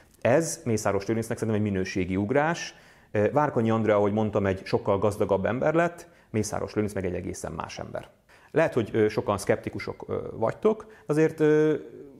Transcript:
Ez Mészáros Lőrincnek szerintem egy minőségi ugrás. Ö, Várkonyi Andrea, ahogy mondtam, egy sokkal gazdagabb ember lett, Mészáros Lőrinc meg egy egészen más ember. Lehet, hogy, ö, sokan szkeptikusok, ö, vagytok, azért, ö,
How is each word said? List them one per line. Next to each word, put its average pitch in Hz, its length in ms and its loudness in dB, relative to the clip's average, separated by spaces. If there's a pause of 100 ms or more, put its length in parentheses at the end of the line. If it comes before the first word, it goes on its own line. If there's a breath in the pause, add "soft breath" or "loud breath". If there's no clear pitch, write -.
(220 loud breath)
Ez 156 440 2
Mészáros 104 400 0
Lőrincnek 113 320 -2
szerintem 107 260 0
egy 107 80 0
minőségi 92 440 -2
ugrás. 139 600 0 (360 loud breath)
Ö, 107 200 2
Várkonyi 131 380 2
Andrea, 107 260 4
ahogy 104 180 4
mondtam, 107 320 2
egy 95 200 2
sokkal 107 320 0
gazdagabb 98 480 0
ember 135 280 0
lett, 170 340 0 (220 soft breath)
Mészáros 95 440 -4
Lőrinc 107 200 -2
meg 95 120 -4
egy 87 100 -2
egészen 90 360 -8
más - 280 -8
ember. - 300 -10 (420 soft breath)
Lehet, 156 220 2
hogy, 120 200 0
ö, 107 160 4
sokan - 280 -2
szkeptikusok, - 720 -4
ö, 98 100 -4 (140)
vagytok, 214 560 0 (180 loud breath)
azért, 156 340 2
ö, 151 340 4 (460)